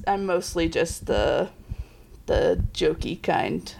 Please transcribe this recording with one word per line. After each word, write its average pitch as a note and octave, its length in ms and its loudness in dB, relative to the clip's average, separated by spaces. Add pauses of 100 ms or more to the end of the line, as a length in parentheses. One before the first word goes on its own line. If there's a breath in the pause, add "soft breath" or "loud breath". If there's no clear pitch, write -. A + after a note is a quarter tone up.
I'm G3 200 0
mostly F3 420 0
just - 380 -2
the, C3 420 2 (760 loud breath)
the F3 360 4 (120)
jokey E3 460 0
kind - 600 -2